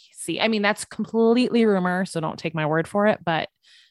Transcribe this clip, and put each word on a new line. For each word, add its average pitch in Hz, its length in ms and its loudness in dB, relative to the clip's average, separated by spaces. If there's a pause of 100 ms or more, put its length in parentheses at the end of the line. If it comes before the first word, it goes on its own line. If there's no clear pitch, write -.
(140)
see. - 280 -8
I 220 80 2
mean, 214 120 0
that's 208 220 0
completely 226 840 2
rumor, 185 400 2
so 170 140 -8
don't 156 200 -4
take 160 160 -6
my 156 100 0
word 160 220 0
for 202 200 0
it, 214 160 2
but 160 240 -2 (440)